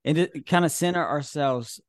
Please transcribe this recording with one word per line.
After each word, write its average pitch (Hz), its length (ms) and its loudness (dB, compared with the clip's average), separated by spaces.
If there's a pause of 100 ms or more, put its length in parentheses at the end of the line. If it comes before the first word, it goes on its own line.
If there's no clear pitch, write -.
And 147 120 2
to 170 260 0
kinda 175 260 4
center 175 340 0
ourselves, 131 880 -2